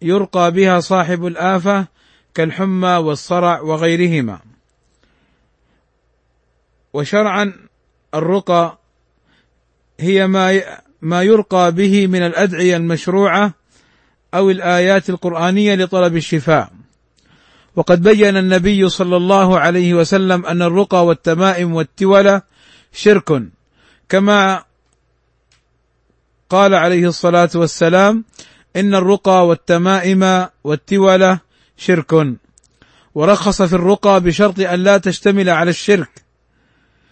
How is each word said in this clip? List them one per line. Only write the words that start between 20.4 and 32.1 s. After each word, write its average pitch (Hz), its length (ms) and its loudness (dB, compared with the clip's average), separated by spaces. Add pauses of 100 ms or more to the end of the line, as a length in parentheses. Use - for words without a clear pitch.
أن 175 160 -4
الرقى 175 440 0
والتمائم 175 680 -2
والتولى 196 680 2 (500)
شرك، 180 500 0 (640)
كما 190 560 0 (1900)
قال 196 240 2
عليه 175 340 0
الصلاة 175 460 0
والسلام: 185 720 0 (520)
"إن 196 180 0
الرقى 185 520 2
والتمائم 185 1040 0 (160)
والتولى 185 760 2 (380)
شرك"، 156 600 0 (800)